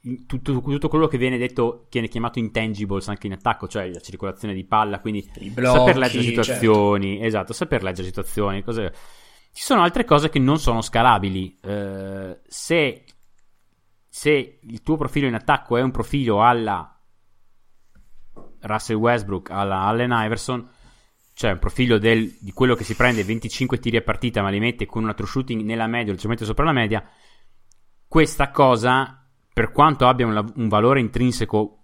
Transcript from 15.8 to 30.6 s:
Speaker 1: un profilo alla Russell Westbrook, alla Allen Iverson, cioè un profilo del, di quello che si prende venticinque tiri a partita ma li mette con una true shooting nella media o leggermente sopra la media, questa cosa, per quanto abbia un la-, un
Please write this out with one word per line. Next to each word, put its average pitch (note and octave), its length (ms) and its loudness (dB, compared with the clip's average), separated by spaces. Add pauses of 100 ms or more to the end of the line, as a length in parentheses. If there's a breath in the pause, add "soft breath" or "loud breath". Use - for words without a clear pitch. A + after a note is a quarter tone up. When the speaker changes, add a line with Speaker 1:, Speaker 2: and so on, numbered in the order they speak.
Speaker 1:
un C3 80 0
profilo A#2 540 0
alla A2 500 0 (1700)
Russell G#2+ 360 -4
Westbrook, G#2+ 540 0
alla G2 300 -2
Allen A2+ 320 0
Iverson, A2+ 560 -4 (680 soft breath)
cioè A2 180 -2
un F#2+ 60 -4
profilo A#2+ 400 2
del, A2+ 420 2
di G2 120 -16
quello B2+ 220 2
che A2 100 -4
si G#2+ 120 -6
prende A#2+ 260 2
venticinque A2+ 560 -4
tiri A#2 180 -2
a A2 60 2
partita G#2+ 400 -2
ma G2 80 -2
li G2 80 -2
mette A2+ 280 -2
con A2 180 -6
una G#2+ 100 -4
true G2+ 140 -8
shooting B2+ 340 -4
nella A2+ 240 -4
media A2+ 240 -4
o G2 40 -2
leggermente A2 300 -4
sopra A2 200 0
la D#3+ 80 2
media, A2 320 0 (1000 soft breath)
questa D3 440 2
cosa, B2+ 800 2 (240)
per A2 180 0
quanto D3 360 4
abbia B2 200 4
un A2 80 0
la-, G#2 100 0 (120)
un A#2 120 -2